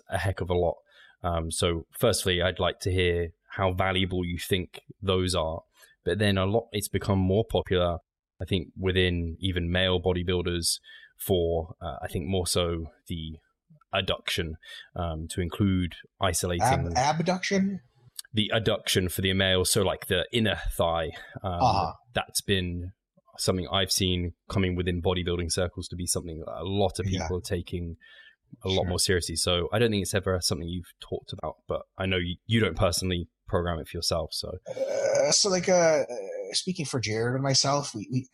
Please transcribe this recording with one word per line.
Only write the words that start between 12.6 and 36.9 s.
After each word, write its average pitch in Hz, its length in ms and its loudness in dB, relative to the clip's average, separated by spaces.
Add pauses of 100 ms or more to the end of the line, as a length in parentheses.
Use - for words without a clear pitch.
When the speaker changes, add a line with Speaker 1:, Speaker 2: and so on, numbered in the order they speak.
Speaker 1:
the 80 300 -8 (560)
adduction, 90 640 -2 (380)
um, 82 360 -4
to - 100 -4
include 90 540 0 (260)
isolating 90 720 0
Speaker 2:
Ab-, 147 260 2
abduction? 190 600 0 (560)
Speaker 1:
The 107 160 2
adduction 101 600 0
for - 100 -2
the 95 100 4
male, 92 320 4
so, 104 180 2
like, 85 260 0
the 90 240 2
inner 107 260 2 (140)
thigh, 82 400 0 (320)
um, 90 180 -2
Speaker 2:
Uh-huh. 95 300 2 (220)
Speaker 1:
that's - 260 -4
been 90 500 -2 (480)
something 92 300 0
I've 95 240 0
seen 90 400 0 (160)
coming 92 260 2
within 87 260 0
bodybuilding 87 520 0
circles 87 340 -2
to - 80 -12
be 87 100 4
something 85 360 2
that - 100 -10
a - 140 -8
lot 98 340 4
of 92 80 0
Speaker 2:
Yeah. 90 160 2
Speaker 1:
people 87 160 0
are - 20 -4
taking 87 560 -4 (680)
a 95 40 -2
lot 95 140 4
Speaker 2:
Sure. 90 60 -2
Speaker 1:
more 87 100 0
seriously. 87 380 0
So 87 360 0
I 107 60 0
don't 117 140 4
think 101 100 2
it's - 120 -4
ever 95 260 0
something 85 260 -2
you've 87 340 -8
talked - 320 -10
about, - 260 -8 (100)
but 73 140 -2 (140)
I 95 100 -2
know 95 100 0
you, 87 200 -2 (100)
you 110 120 2
don't 95 180 2
personally 90 520 0 (180)
program 87 320 -2
it 76 80 -10
for - 100 -12
yourself. 82 360 -2
So, - 260 -10 (100)
Speaker 2:
uh, - 640 0
so - 180 2
like, 185 200 0
uh, 165 340 6 (480)
speaking 180 360 -4
for 139 120 -2